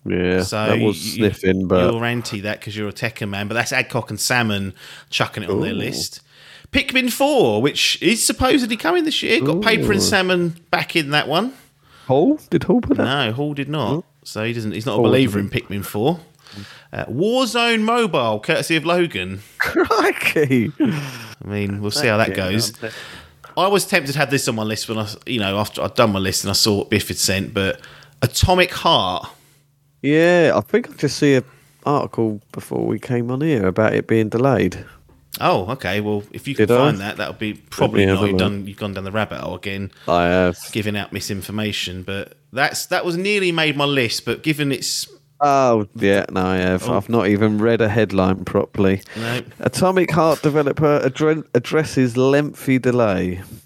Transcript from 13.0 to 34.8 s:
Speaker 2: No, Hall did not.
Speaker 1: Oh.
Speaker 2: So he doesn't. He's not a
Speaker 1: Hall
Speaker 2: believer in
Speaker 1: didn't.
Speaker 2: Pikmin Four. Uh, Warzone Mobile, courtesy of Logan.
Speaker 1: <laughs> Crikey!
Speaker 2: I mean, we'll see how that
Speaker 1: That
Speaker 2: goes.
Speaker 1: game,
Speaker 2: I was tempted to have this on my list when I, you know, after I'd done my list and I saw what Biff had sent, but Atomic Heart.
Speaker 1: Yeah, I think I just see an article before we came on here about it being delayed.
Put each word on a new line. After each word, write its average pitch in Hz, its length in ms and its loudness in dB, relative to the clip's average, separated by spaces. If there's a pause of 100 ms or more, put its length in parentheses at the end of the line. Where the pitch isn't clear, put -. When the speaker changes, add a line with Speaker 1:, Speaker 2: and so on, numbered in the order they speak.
Speaker 2:
No, 131 260 0
Hall 147 220 -4
did 139 160 -6
not. 143 240 -2
Speaker 1:
Oh. 165 100 -4 (200)
Speaker 2:
So 107 200 -8
he 117 100 -4
doesn't. 107 200 -6
He's 110 120 -6
not 123 80 -2
a - 20 0
Speaker 1:
Hall 120 100 4
Speaker 2:
believer 120 340 4
in 98 80 -2
Speaker 1:
didn't. - 220 -4
Speaker 2:
Pikmin 101 160 -6
Four. 139 340 -2 (760)
Uh, - 120 -8
Warzone 233 760 0
Mobile, 165 580 0
courtesy 160 360 0
of 151 100 0
Logan. 113 640 -2
Speaker 1:
<laughs> - 100 -20
Crikey! 170 1200 2
Speaker 2:
I 139 680 -4
mean, 101 340 -4
we'll 104 100 -4
see 139 160 0
how 107 100 4
that 107 120 4
Speaker 1:
That 95 60 -2
Speaker 2:
goes. 101 360 0
Speaker 1:
game, 110 200 -12 (680)
Speaker 2:
I 175 100 2
was 196 180 2
tempted 139 280 -2
to 147 60 -4
have 139 120 0
this 139 160 0
on 123 80 -2
my 110 80 -2
list 107 260 -4
when 110 100 -4
I, 107 80 -4 (180)
you 120 140 -4
know, 98 200 -2
after - 220 -4
I'd - 140 -4
done 117 160 4
my 98 80 0
list 95 240 -2
and 98 80 -2
I - 20 -2
saw 101 260 2
what - 100 -6
Biff 104 180 2
had 90 100 -6
sent, 98 360 -2
but 98 260 -2 (420)
Atomic 180 520 2
Heart. 104 560 0 (720)
Speaker 1:
Yeah, 160 540 4
I 104 60 2
think 226 280 -2
I - 40 -20
just - 240 -2
see 143 180 4
an 131 80 2 (420)
article 113 560 0 (100)
before 117 340 -6
we 113 140 -2
came 120 320 -4
on 131 100 -4
here 143 260 2
about 107 260 2
it 107 140 0
being 110 220 2
delayed. 113 540 0 (580)